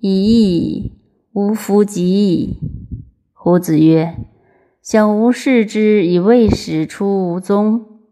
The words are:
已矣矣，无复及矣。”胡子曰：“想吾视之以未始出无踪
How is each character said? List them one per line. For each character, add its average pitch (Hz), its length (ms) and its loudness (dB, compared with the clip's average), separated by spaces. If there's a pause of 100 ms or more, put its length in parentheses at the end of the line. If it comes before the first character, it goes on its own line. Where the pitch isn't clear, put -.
已 196 100 -2
矣 196 480 2
矣， - 340 -6 (400)
无 202 220 -2
复 208 280 0
及 196 520 0
矣。” - 240 -6 (760)
胡 175 260 0
子 160 220 0
曰 160 340 2 (680)
：“想 208 360 0
吾 233 140 2
视 247 320 0
之 214 420 0
以 175 120 2
未 214 320 4
始 160 360 -4
出 196 460 -4
无 180 80 -6
踪 214 600 -2 (120)